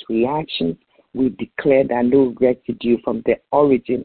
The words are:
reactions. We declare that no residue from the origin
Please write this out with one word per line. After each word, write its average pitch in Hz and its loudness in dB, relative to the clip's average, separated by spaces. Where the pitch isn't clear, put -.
reactions. 120 -4
We 131 0
declare 135 0
that 120 0
no 127 2
residue 120 0
from 113 -6
the 120 0
origin 135 2